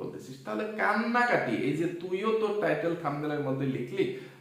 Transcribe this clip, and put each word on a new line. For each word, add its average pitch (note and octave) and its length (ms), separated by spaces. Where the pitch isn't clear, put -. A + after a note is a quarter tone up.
বলতেছিস। - 420
তাহলে G#3+ 200
কান্নাকাটি, A3 760
এই D3+ 120
যে E3+ 60
তুইও F#3+ 300
তোর G#3 120
টাইটেল D#3+ 300
থাম্বনেলের D3 440
মধ্যে C3 200
লিখলি B2 280